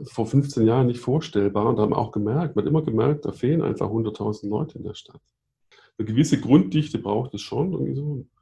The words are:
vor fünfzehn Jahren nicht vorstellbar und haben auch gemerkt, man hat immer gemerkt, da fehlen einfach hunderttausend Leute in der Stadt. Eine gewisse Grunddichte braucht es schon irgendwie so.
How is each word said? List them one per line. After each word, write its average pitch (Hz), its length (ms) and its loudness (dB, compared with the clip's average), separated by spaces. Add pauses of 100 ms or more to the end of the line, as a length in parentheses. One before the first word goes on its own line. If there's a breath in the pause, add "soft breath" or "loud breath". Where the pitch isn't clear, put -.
vor 117 240 -6
fünfzehn 135 360 2
Jahren 120 220 4
nicht 120 140 -2
vorstellbar 107 680 0
und 117 140 2
haben 107 120 2
auch - 200 -2
gemerkt, 120 420 -2
man - 100 0
hat 156 60 -2
immer 156 120 2
gemerkt, 139 420 0
da - 80 -6
fehlen 151 280 0
einfach - 280 -2
hunderttausend 107 600 -4
Leute 113 300 -4
in 107 60 -12
der 101 100 -10
Stadt. - 260 -20 (760 soft breath)
Eine 107 80 -4
gewisse 127 340 4
Grunddichte 156 600 4
braucht 110 340 -4
es - 60 -8
schon 165 320 -4
irgendwie 135 240 -4
so. 143 300 -8 (160)